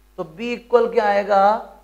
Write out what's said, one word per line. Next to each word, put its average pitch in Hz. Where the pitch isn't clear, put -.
तो 180
b 240
इक्वल 233
क्या 220
आएगा, 202